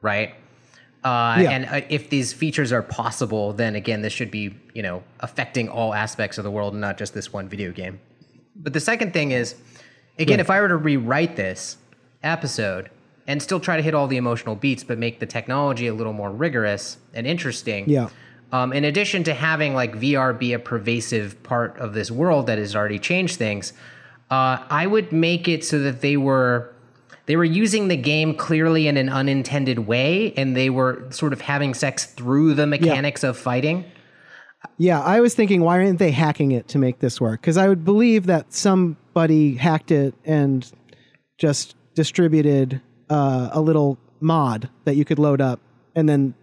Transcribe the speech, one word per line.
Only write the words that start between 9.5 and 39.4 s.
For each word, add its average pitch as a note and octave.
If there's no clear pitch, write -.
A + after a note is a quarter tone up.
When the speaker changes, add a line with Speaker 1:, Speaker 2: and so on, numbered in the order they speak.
Speaker 1:
again, C#3+
Speaker 2:
Right. -
Speaker 1:
if F3
I F#3+
were G#3
to F3+
rewrite D3+
this F#2+
episode B2
and C#3+
still F3+
try F3
to D#3+
hit D#3
all C#3+
the C3
emotional A#2+
beats, B2+
but A#2
make A#2
the A2
technology B2+
a A2+
little A2
more G2+
rigorous A2+
and A#2+
interesting, B2
Speaker 2:
Yeah. C3
Speaker 1:
um, B2+
in C#3+
addition F#3+
to D#3
having, D3+
like, A#2+
V C3+
R C3
be A#2+
a A#2
pervasive A2+
part A#2+
of A2
this G#2+
world C#3
that A2
has G2+
already G#2
changed F3
things, G#2
uh, C3
I E3
would G#3+
make E3
it D#3+
so D3+
that C#3
they C#3+
were, B2+
they D3+
were E3+
using G3+
the F3
game D3+
clearly D#3+
in C#3+
an C3
unintended C3+
way, C3+
and C3+
they C3
were B2+
sort C#3+
of -
having C#3+
sex -
through C#3
the C#3+
Speaker 2:
Yeah. D3
Speaker 1:
mechanics D3
of B2+
fighting. D3
Speaker 2:
Yeah, E3
I F#3+
was A#3+
thinking, G3+
why E3+
aren't F#3
they E3
hacking D3
it A#2+
to -
make B2+
this B2
work? A2+
'Cause E3
I F#3+
would F3+
believe G#3+
that E3+
somebody D#3+